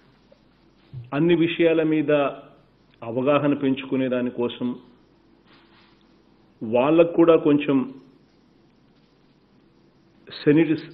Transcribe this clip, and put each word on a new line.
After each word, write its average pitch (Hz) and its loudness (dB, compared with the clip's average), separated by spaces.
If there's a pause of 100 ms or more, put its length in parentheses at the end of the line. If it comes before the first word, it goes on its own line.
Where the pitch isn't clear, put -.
(1120)
అన్ని 170 2
విషయాల 165 0
మీద 156 -2 (880)
అవగాహన 131 0
పెంచుకునే 131 -4
దానికోసం, 123 -4 (1900)
వాళ్ళకు 143 2
కూడా 165 6
కొంచెం 147 2 (2500)
సెనిటి-, 156 2 (160)